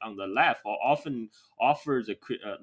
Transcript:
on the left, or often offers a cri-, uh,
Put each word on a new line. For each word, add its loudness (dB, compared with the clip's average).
on -10
the -6
left, 2
or -4
often 0
offers 2
a -4
cri-, -6
uh, -6